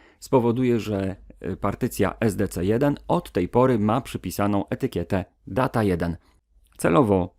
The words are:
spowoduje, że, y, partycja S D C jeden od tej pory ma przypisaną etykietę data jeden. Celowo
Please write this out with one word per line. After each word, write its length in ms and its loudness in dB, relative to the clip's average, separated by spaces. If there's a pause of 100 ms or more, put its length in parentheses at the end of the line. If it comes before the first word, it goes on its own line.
(200)
spowoduje, 600 2
że, 360 -4 (260)
y, 140 -6
partycja 640 -2
S 160 0
D 120 0
C 160 -4
jeden 320 2 (120)
od 240 -2
tej 160 0
pory 300 4
ma 220 2
przypisaną 680 -2
etykietę 560 -4 (220)
data 360 0
jeden. 340 0 (600)
Celowo 640 2